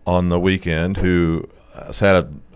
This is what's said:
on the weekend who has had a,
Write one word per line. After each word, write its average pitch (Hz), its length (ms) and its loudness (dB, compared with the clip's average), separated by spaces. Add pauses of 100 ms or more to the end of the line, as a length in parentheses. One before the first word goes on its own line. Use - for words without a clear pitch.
on 90 220 0
the 87 100 0
weekend 90 600 -2
who 87 500 0 (260)
has - 240 -14
had 98 160 4
a, 90 140 2 (260)